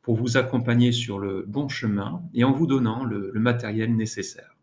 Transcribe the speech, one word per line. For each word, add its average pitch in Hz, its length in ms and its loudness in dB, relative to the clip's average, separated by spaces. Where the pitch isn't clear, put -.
pour 113 160 0
vous 123 220 0
accompagner 120 540 4
sur 101 260 -4
le 98 280 -4
bon 139 220 -4
chemin 101 540 -4
et 120 100 2
en 135 100 6
vous 151 140 2
donnant 127 380 0
le, 101 300 -4
le 107 60 0
matériel 117 540 0
nécessaire. - 680 -6